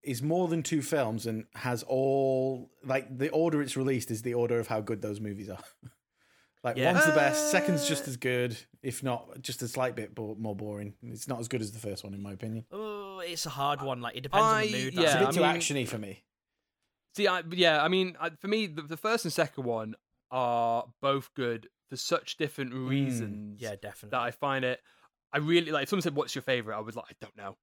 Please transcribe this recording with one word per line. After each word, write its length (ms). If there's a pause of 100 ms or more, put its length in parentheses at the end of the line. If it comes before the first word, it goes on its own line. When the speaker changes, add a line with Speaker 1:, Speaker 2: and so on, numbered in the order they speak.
Speaker 1:
is 200
more 240
than 160
two 180
films 460
and 260
has 300
all, 880 (120)
like, 360
the 100
order 320
it's 160
released 320
is 140
the 100
order 240
of 80
how 160
good 220
those 160
movies 280
are. 120 (240)
<laughs> 80 (720)
Like, 140
Speaker 2:
Yeah. 160
Speaker 1:
one's 120
the 80
best, 320
Speaker 3:
Uh, 40
Speaker 1:
second's 380
just 200
as 100
good, 380 (280)
if 180
not 400
just 220
a 40
slight 280
bit 180
bo-, 240
more 180
boring. 460
It's 260
not 120
as 80
good 140
as 100
the 80
first 240
one, 100
in 80
my 120
opinion. 380
Speaker 2:
Oh, 480
it's 280
a 20
hard 320
one. 200
Like, 140
it 60
depends 240
on 160
the 60
Speaker 3:
I, 40 (120)
Speaker 2:
mood, 100
Speaker 3:
yeah, 80
Speaker 1:
It's 120
a 40
bit 80
Speaker 2:
doesn't 40
it? 80
Speaker 1:
too 60
Speaker 3:
I 100
mean, 80
Speaker 1:
actiony 260
for 100
me. 260 (920)
Speaker 3:
See, 120
I, 140 (100)
yeah, 320
I 40
mean, 320
I, 100
for 180
me, 200
the, 160
the 140
first 280
and 80
second 300
one 320 (340)
are 560 (160)
both 340
good 320 (220)
for 80
such 400
different 360
Speaker 1:
Mm. 160
Speaker 3:
reasons 720
Speaker 2:
Yeah, 140
definitely. 360
Speaker 3:
that 100
I 100
find 320
it, 160 (540)
I 60
really, 320
like, 120
if 60
someone 140
said, 120
"What's 200
your 60
favorite?" 360
I 40
was 140
like, 140
"I 100
don't 160
know." 280